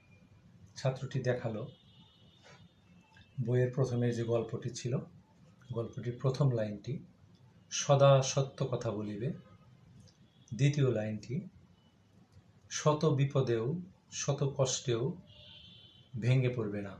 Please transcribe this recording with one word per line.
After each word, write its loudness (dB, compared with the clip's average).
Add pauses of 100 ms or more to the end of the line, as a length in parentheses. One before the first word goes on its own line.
(760)
ছাত্রটি -4
দেখালো, -2 (1800)
বইয়ের 2
প্রথমে 0
যে -4
গল্পটি -2
ছিল, -4 (720)
গল্পটির -8
প্রথম 2
লাইনটি, -4 (680)
"সদা 6
সত্য -2
কথা -4
বলিবে।" -6 (1200)
দ্বিতীয় 2
লাইনটি, -4 (1200)
"শত 2
বিপদেও, 2 (280)
শত -2
কষ্টেও 0 (1080)
ভেঙে 4
পড়বে -2
না, -10